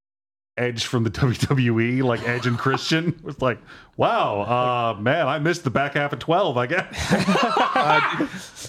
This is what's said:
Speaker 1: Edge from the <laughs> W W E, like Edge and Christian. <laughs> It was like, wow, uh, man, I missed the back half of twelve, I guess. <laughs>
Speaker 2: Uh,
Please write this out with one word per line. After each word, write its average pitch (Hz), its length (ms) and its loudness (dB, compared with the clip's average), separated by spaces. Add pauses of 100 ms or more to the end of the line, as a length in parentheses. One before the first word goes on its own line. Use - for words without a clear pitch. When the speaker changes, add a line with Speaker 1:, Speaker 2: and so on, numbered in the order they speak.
(560)
Speaker 1:
Edge 120 300 -4
from 123 180 0
the 113 60 0
<laughs> - 0 -
W 123 240 2 (140)
W 120 320 2
E, 123 240 2
like 117 260 0
Edge 120 160 -2
and 120 140 0
Christian. 160 480 0
<laughs> 170 100 0
It - 60 -20
was - 180 -12
like, 123 160 0 (400)
wow, 123 1000 0
uh, 98 60 -10
man, 139 260 2
I 147 120 0
missed 170 240 -2
the 123 80 -2
back 143 240 0
half 143 180 -2
of 120 60 -6
twelve, 165 380 0
I 123 100 2
guess. - 440 -4
<laughs> - 280 2 (360)
Speaker 2:
Uh, 160 520 2 (420)